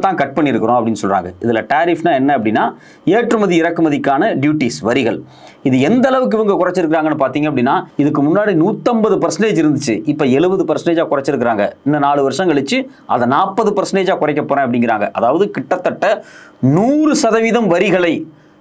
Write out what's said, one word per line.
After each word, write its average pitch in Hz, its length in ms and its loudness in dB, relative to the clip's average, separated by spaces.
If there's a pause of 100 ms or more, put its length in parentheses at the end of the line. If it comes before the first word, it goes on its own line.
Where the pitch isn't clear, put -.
தான் 185 140 -2
கட் 135 160 -4
பண்ணியிருக்கிறோம் 123 420 2
அப்படின்னு 113 240 -2
சொல்றாங்க. 95 260 0 (160)
இதுல 113 160 0 (120)
டேரிஃப்னா 165 480 0
என்ன 139 180 2
அப்படின்னா, 110 260 0 (520)
ஏற்றுமதி 226 460 0
இறக்குமதிக்கான 156 680 0 (120)
டியூட்டிஸ், 147 360 0 (100)
வரிகள். 113 300 0 (500)
இது 131 80 2 (120)
எந்த 240 220 4
அளவுக்கு 254 280 0
இவங்க 202 240 2
குறைச்சிருக்காங்கன்னு 160 640 0
பாத்தீங்க 147 260 -2
அப்படின்னா, 135 260 0 (280)
இதுக்கு 143 240 0
முன்னாடி 202 340 2
நூத்தம்பது 190 640 0
பர்சன்டேஜ் 185 380 0
இருந்துச்சு, 127 320 0 (200)
இப்ப 147 120 0 (120)
எழுபது 180 320 0
பர்சன்டேஜா 160 420 0
குறைச்சிருக்காங்க. 120 540 0 (200)
இன்னும் 143 220 0
நாலு 143 180 2
வருஷம் 160 260 -2
கழிச்சு 143 280 -2 (340)
அதை 123 220 0
நாற்பது 196 420 0
பர்சன்டேஜா 185 460 -2
குறைக்க 139 260 -2
போறேன் 139 160 0
அப்படிங்கிறாங்க. 113 420 0 (120)
அதாவது 151 260 2 (120)
கிட்டத்தட்ட 175 460 -4 (720)
நூறு 285 360 2 (100)
சதவீதம் 226 520 2
வரிகளை, 180 380 2 (460)